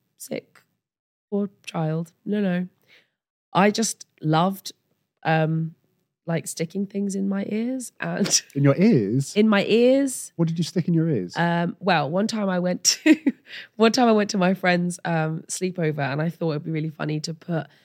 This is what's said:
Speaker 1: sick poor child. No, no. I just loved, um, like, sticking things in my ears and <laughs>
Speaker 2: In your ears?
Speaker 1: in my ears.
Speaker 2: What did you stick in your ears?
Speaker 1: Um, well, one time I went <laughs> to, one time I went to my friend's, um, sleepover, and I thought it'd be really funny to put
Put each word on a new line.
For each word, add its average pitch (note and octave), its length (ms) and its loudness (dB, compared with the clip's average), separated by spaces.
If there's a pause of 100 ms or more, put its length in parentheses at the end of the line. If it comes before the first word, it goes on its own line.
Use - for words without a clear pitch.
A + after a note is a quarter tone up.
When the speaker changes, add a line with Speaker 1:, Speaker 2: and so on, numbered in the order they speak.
(180)
Speaker 1:
sick - 440 -12 (680)
poor G3+ 200 -2 (160)
child. E3 480 -4 (120)
No, G#3 140 -2
no. F3+ 280 0 (880)
I G3+ 180 6
just - 340 -4 (160)
loved, E3+ 500 0 (520)
um, D#3+ 500 0 (540)
like, E3 200 -2
sticking F3+ 380 -6
things G3+ 300 -6
in G3 140 -4
my G3 200 -4
ears A#3 520 -6
and F3 480 -2
<laughs> - 60 -10
Speaker 2:
In C#3+ 80 0
your C#3 120 6
ears? C3+ 600 2
Speaker 1:
in G#3+ 120 4
my - 180 4
ears. B3+ 680 2
Speaker 2:
What E3 140 0
did E3 80 -4
you F3 80 0
stick - 240 -2
in E3+ 40 2
your E3 160 2
ears? G2 280 -2
Speaker 1:
Um, E3+ 420 -2
well, E3 300 2
one F#3+ 180 -2
time G#3+ 220 -4
I F3+ 100 0
went F3+ 240 -4
<laughs> - 200 0
to, D#4 120 8 (600)
one A3 160 4
time A#3+ 160 4
I - 20 6
went G#3 200 2
to G#3+ 60 -2
my F#3 160 4
friend's, F3 520 0
um, D#3+ 420 -2
sleepover, E3+ 520 -4
and C#3 220 -2
I E3 80 0
thought E3 220 -4
it'd D3+ 140 -6
be D#3+ 60 -6
really D#3+ 180 -4
funny D3+ 320 -4
to E3 120 -10
put D#3+ 340 -6 (180)